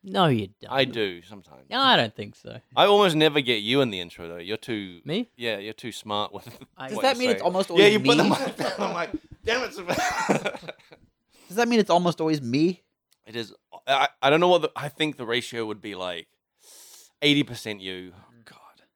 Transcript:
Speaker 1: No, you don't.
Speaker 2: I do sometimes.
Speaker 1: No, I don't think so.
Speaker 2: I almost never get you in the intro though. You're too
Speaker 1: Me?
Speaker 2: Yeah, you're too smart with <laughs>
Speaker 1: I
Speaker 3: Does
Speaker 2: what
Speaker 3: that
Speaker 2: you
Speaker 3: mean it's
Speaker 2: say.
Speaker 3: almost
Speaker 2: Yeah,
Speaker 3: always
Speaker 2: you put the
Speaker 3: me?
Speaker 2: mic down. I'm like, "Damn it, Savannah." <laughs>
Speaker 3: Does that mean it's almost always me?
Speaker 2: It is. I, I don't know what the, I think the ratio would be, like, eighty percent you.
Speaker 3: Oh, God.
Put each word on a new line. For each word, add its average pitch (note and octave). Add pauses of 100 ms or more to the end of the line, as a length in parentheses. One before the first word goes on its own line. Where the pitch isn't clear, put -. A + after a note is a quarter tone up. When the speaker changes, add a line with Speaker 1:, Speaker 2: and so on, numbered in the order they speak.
Speaker 1:
No, F#3+
you G#2+ (120)
don't. -
Speaker 2:
I C3+
do G2+
sometimes. E2+
Speaker 1:
No, B3
I B3+
don't A#2
think A2
so. A2+ (160)
Speaker 2:
I D3+
almost G3+
never D3+
get A2+
you B2+
in B2
the F#2+
intro F2
though. E2+
You're F#2
too G2
Speaker 1:
Me? G3
Speaker 2:
Yeah, A#2
you're G#2+
too A2+
smart G#2
with G2 (220)
<laughs> -
Speaker 1:
I C3
Speaker 3:
Does G#3+
Speaker 2:
what A3
Speaker 3:
that C4
Speaker 2:
you A#3+
Speaker 3:
mean B3
it's -
Speaker 2:
say. -
Speaker 3:
almost F#3
Speaker 2:
Yeah, F3
Speaker 3:
always G3+
Speaker 2:
you G#3+
put -
the -
Speaker 3:
me? G3+
Speaker 2:
mic -
down. -
I'm F#3+
like, E3+ (340)
"Damn A#3+
it, G#3
Savannah." -
<laughs> -
Speaker 3:
Does F3+
that A#3
mean A#3
it's G#3
almost F3
always D#3
me? C#3+ (420)
Speaker 2:
It A2
is. A2 (360)
I, C#3 (120)
I C3+
don't D#3
know F3
what F3
the, D#3
I C#3+
think D3+
the B2+
ratio A#2
would G#2
be, G#2
like, F2+ (960)
eighty C#3+
percent G#2+
you. F#2
Speaker 3:
Oh, F#2 (120)
God. - (380)